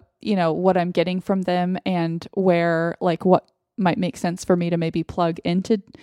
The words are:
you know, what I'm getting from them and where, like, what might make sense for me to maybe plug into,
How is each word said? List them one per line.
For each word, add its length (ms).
you 160
know, 160
what 240
I'm 140
getting 300
from 220
them 440
and 480
where, 680
like, 240
what 240
might 180
make 220
sense 260
for 120
me 120
to 80
maybe 260
plug 400
into, 380